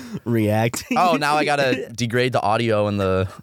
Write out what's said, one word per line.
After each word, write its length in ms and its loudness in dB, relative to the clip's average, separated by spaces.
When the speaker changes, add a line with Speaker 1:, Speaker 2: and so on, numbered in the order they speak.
Speaker 1:
Reacting. 720 0
Speaker 2:
Oh, 200 2
now 180 0
I 100 0
Speaker 1:
<laughs> 0 -
Speaker 2:
gotta 480 0
degrade 400 0
the 80 0
audio 460 2
and 120 -2
the 320 0